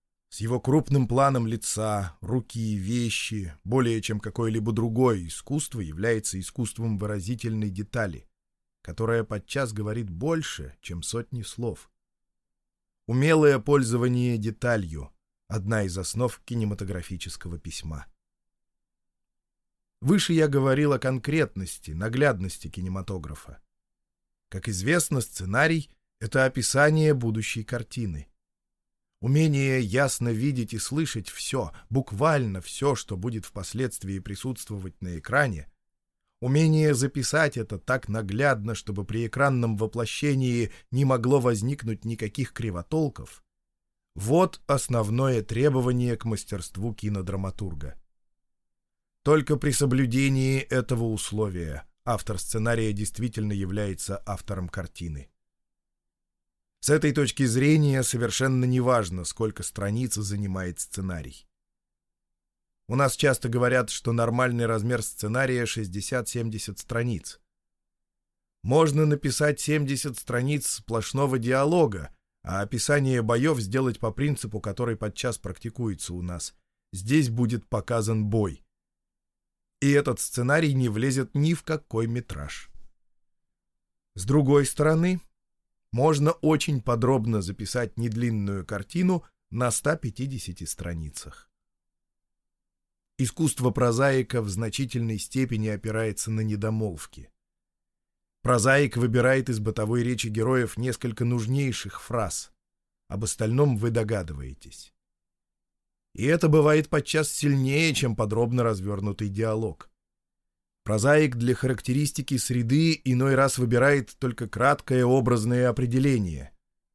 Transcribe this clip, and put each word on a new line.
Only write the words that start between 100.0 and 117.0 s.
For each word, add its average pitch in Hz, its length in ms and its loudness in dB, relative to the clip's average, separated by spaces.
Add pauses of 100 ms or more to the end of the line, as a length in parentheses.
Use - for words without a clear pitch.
речи 120 240 -2
героев 113 500 0
несколько 123 480 -4
нужнейших 120 800 -2
фраз. - 500 -6 (560)
Об 101 160 -4
остальном 120 540 2
вы 117 120 0
догадываетесь. 85 1000 -4 (1200)
И 113 120 -2
это 165 220 4
бывает 151 420 6
подчас 151 420 0
сильнее, 143 640 2
чем 117 220 0
подробно 117 460 2
развернутый 101 680 -2
диалог. 110 600 -4 (960)
Прозаик 127 480 4
для 120 200 2
характеристики 131 800 -2
среды 131 680 2
иной 131 320 2
раз 135 240 4
выбирает 123 600 4
только 120 300 -4
краткое 127 560 2
образное 123 640 4
определение. 120 840 0 (420)